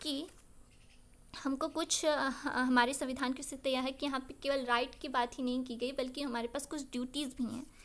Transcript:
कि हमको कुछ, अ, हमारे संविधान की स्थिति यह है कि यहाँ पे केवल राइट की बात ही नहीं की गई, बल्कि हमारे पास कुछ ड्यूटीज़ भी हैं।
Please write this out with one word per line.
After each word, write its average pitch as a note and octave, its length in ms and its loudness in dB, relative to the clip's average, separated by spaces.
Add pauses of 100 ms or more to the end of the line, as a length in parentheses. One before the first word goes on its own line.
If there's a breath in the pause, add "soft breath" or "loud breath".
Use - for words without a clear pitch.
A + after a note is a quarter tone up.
कि D4+ 240 -2 (1200)
हमको C#4 240 2
कुछ, D#4+ 360 0
अ, D4+ 120 6 (280)
हमारे B3+ 500 6
संविधान C4 380 0
की C4+ 100 -4
स्थिति C4+ 280 -2
यह B3+ 100 4
है C4 120 0
कि C#4 140 -4
यहाँ C4+ 140 0
पे C4 220 -10
केवल C#4 220 2
राइट B3 300 2
की - 140 -10
बात B3 300 0
ही C4+ 60 -2
नहीं B3+ 200 0
की B3+ 120 -6
गई, B3 160 -2
बल्कि C4 300 -2
हमारे A#3+ 260 -2
पास C4+ 180 -4
कुछ D4+ 160 -6
ड्यूटीज़ B3+ 460 -4
भी A#3 260 -2
हैं। C4 120 -8 (180 loud breath)